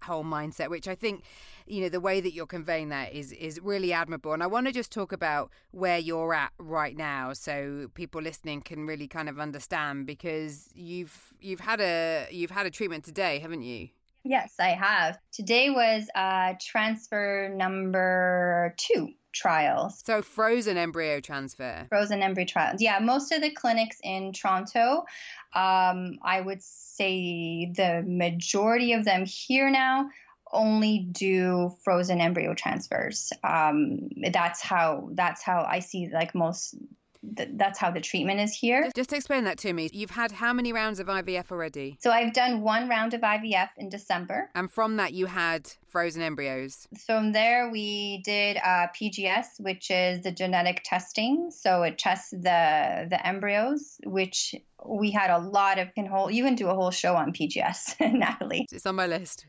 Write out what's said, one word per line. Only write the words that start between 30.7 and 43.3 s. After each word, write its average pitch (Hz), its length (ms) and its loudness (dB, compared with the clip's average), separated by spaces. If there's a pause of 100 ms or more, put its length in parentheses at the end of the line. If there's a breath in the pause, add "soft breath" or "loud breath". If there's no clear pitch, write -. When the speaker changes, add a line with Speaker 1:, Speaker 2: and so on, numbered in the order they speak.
Speaker 2:
do 180 640 2 (100)
frozen 180 380 4
embryo 170 340 2
transfers. - 800 -4 (100)
Um, 156 640 2 (240)
that's 175 300 0
how, 165 500 0
that's 175 300 -2
how 175 260 0
I 185 120 -2
see, 180 280 -6
like, 165 280 -2
most, 170 400 -2 (600)
th-, - 180 -6
that's 196 260 2
how 180 100 2
the 180 100 -4
treatment 196 380 -2
is 214 160 0
here. 247 300 2
Speaker 1:
Just, 254 120 -4
just 254 160 -2
explain 277 300 0
that 180 160 -2
to 196 140 -4
me. 160 200 -4
You've 202 200 -8
had 233 180 -2
how 233 220 0
many 240 200 0
rounds 220 280 -2
of 190 100 -4
I 196 120 0
V 180 140 -2
F 175 140 -6
already? 147 500 -6
Speaker 2:
So 240 120 6
I've 233 200 4
done 247 300 2
one 220 260 2
round 226 240 2
of 233 120 -2
I 214 140 4